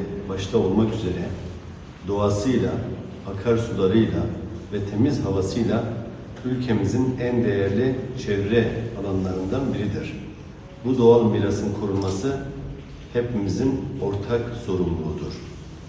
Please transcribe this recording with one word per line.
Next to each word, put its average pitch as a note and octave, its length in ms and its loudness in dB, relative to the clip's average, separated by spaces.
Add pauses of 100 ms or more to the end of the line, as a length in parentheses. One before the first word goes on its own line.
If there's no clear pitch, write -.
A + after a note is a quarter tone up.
(300)
başta - 280 -2
olmak G2+ 360 4
üzere F2 320 -2 (840)
doğasıyla, G2+ 640 2 (640)
akarsularıyla G#2 880 4 (520)
ve G#2 40 -2 (140)
temiz A#2 340 2
havasıyla G2 580 0 (640)
ülkemizin B2 760 0
en A#2+ 220 2
değerli G#2 520 2 (300)
çevre G#2 420 2 (340)
alanlarından F#2+ 720 0
biridir. - 520 -4 (600)
Bu B2 120 2
doğal A#2 340 8
mirasın G2+ 500 0
korunması G2 560 0 (760)
hepimizin A#2 680 2 (200)
ortak G2+ 400 0 (240)
sorumluluğudur. E2 680 -2 (560)